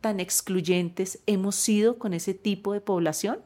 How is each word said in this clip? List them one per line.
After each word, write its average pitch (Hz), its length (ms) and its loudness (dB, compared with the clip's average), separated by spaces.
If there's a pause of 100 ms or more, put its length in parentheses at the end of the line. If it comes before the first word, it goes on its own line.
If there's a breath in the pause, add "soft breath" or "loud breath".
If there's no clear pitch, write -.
tan 214 200 -2
excluyentes 180 1040 0
hemos 196 300 0
sido 220 420 2
con 202 160 -4
ese 170 180 -4
tipo 196 400 -2
de 208 80 -2
población? 196 640 0